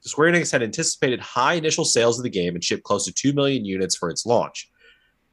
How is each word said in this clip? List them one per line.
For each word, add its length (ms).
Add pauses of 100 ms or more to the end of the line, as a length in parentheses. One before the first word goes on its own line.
Square 320
Enix 200
had 100
anticipated 580
high 340
initial 300
sales 340
of 60
the 60
game 240
and 80
shipped 220
close 220
to 60
two 200
million 320
units 320
for 140
its 160
launch. 440 (640)